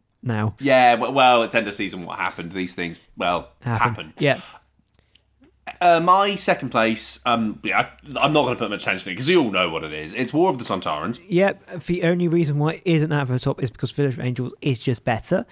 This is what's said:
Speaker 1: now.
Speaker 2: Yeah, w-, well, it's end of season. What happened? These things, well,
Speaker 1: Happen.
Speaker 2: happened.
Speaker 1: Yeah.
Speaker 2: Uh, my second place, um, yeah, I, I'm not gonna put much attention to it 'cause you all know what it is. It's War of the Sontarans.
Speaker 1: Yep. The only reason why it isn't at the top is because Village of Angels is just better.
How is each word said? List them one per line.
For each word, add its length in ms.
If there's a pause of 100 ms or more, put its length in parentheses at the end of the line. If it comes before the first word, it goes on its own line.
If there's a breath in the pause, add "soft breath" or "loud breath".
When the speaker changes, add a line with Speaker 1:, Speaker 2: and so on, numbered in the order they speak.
(220)
Speaker 1:
now. 380
Speaker 2:
Yeah, 360
w-, 180
well, 300
it's 120
end 120
of 60
season. 320
What 120
happened? 340
These 240
things, 240 (180)
well, 320 (120)
Speaker 1:
Happen. 280
Speaker 2:
happened. 300
Speaker 1:
Yeah. 200 (1400)
Speaker 2:
Uh, 220
my 340
second 340
place, 560
um, 380
yeah, 240 (280)
I, 100
I'm 80
not 100
gonna 140
put 120
much 120
attention 240
to 60
it 40
'cause 140
you 120
all 100
know 180
what 160
it 80
is. 200
It's 200
War 160
of 80
the 80
Sontarans. 640
Speaker 1:
Yep. 580
The 180
only 240
reason 300
why 160
it 120
isn't 260
at 160
the 120
top 240
is 80
because 200
Village 220
of 60
Angels 420
is 180
just 260
better. 460